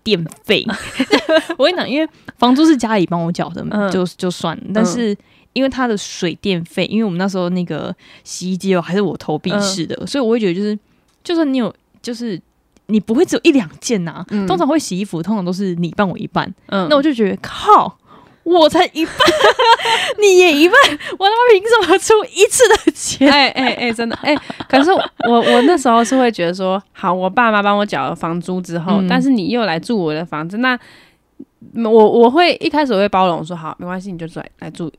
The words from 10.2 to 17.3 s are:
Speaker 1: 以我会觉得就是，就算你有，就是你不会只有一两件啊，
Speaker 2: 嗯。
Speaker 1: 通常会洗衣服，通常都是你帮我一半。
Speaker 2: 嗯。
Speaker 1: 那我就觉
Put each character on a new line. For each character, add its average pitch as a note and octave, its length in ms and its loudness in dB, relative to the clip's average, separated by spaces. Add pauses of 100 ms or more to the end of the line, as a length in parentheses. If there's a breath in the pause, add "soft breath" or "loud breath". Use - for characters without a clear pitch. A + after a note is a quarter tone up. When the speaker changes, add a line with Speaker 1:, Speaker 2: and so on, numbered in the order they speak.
Speaker 1:
以 C4 40 0
我 A3 60 0
会 A#3 100 0
觉 G#3+ 60 -2
得 E3+ 80 0
就 F3+ 60 -4
是， G#3 180 -4 (440)
就 F4 120 -6
算 D#4+ 180 0
你 C4 60 -2
有， A3 140 -4 (280)
就 A#3+ 140 -10
是 A3+ 260 -8 (460)
你 G#3+ 120 0
不 A3 160 -2
会 D#4 100 4
只 - 120 -2
有 - 80 0
一 - 80 6
两 A3+ 160 2 (120)
件 F#3+ 280 -4
啊， - 220 -12
Speaker 2:
嗯。 G3+ 160 -4
Speaker 1:
通 F3+ 100 0
常 D4+ 100 0
会 D4+ 120 0
洗 F3+ 200 -6
衣 G3+ 60 -4
服， E3 180 -8
通 G#3 140 -2
常 F#3+ 80 -4
都 F3 80 -4
是 F#3 220 -4
你 E3+ 220 -4
帮 G3+ 120 0
我 - 100 -8
一 - 80 -10
半。 - 260 -6 (140)
Speaker 2:
嗯。 F#3+ 220 -4
Speaker 1:
那 D4+ 80 2
我 C#4 60 2
就 D4+ 100 0
觉 A3 180 0